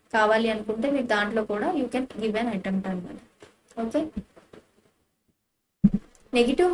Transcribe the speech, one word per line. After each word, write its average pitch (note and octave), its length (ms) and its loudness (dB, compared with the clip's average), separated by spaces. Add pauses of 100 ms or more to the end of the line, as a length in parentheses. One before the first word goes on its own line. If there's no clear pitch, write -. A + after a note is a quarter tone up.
(160)
కావాలి A3 380 4
అనుకుంటే A3 420 -4
మీరు B3 180 -2
దాంట్లో G#3 380 0
కూడా G#3+ 180 -2 (100)
you B3 140 -2
can B3+ 120 -2 (180)
give G#3+ 180 0
an A#3+ 140 -2
attempt F#3+ 360 -2
అన్నమాట. F3+ 280 -8 (640)
ఓకే, D4 180 0 (2250)
నెగెటివ్ C#4 380 4